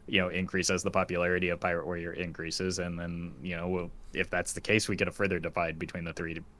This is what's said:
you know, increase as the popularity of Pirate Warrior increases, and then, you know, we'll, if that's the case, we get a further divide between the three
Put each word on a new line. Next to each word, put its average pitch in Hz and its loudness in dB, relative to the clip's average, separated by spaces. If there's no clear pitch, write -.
you 101 6
know, 90 4
increase 90 2
as 92 4
the 98 2
popularity 90 4
of 87 0
Pirate 85 0
Warrior 85 -4
increases, 87 -2
and 87 -2
then, 85 -4
you 90 -4
know, 85 -2
we'll, 90 0
if - -2
that's 90 -2
the - -6
case, 107 4
we 98 0
get 95 4
a 87 -2
further 95 2
divide 82 0
between 87 -4
the 85 -4
three 80 -4